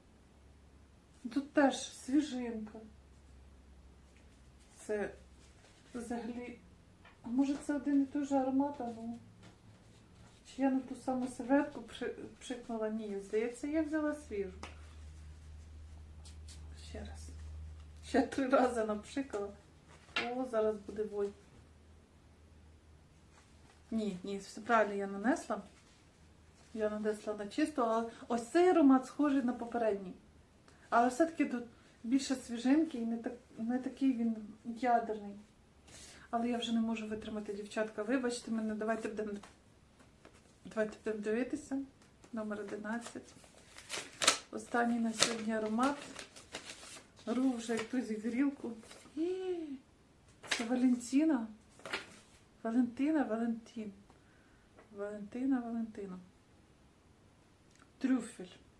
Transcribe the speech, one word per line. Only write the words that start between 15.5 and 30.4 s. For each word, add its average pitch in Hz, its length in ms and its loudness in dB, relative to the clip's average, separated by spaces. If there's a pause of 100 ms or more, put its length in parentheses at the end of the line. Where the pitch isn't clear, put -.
Ще 214 100 -8
раз. - 300 -12 (760)
Ще 269 160 4
три 262 260 0
рази 240 380 4
напшикала. 208 640 -4 (840)
О, 254 160 -2
зараз 220 240 4
буде 208 280 -4
вой. 202 260 -2 (2500)
Ні, 208 320 0
ні, 196 140 -4
все 196 240 -12
правильно 214 320 6
я 196 140 -2
нанесла. 208 540 0 (1120)
Я 214 160 2
нанесла 214 440 0
на 208 140 -6
чисто, 294 340 0
але 226 280 2 (180)
ось 233 200 0
цей 359 220 8
аромат 269 360 10
схожий 277 380 4
на 240 100 2
попередній. 208 600 0 (760)